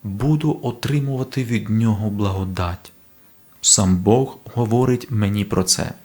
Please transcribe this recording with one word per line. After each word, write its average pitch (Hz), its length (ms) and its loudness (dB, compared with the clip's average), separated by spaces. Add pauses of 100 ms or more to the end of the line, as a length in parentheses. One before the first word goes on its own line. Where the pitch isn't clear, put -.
буду 139 600 0
отримувати 135 800 -4
від 110 260 -4
Нього 110 400 2
благодать. 95 840 -4 (680)
Сам 92 360 4
Бог 113 400 2 (160)
говорить 120 580 0
мені 104 340 0
про 92 180 0
це. - 280 -2 (140)